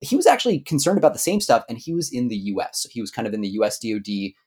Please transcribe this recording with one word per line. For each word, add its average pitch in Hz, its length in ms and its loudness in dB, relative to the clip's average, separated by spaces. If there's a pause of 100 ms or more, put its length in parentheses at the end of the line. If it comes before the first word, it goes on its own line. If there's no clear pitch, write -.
He 233 160 0
was 370 100 6
actually 240 340 4
concerned 170 380 2
about - 160 6
the - 40 -14
same 202 220 0
stuff, 120 260 4
and 117 120 -8
he 160 160 -6
was 170 180 -4
in 123 160 -2
the 110 80 -4
U 98 240 -4
S. - 220 -6
So - 100 -12
he 117 80 -8
was 104 100 -6
kind 117 160 -6
of 104 60 -6
in 107 80 -4
the 101 80 -2
U 107 160 0
S 104 140 -2
D 113 160 -4
O 107 40 -2
D, 101 380 -6 (100)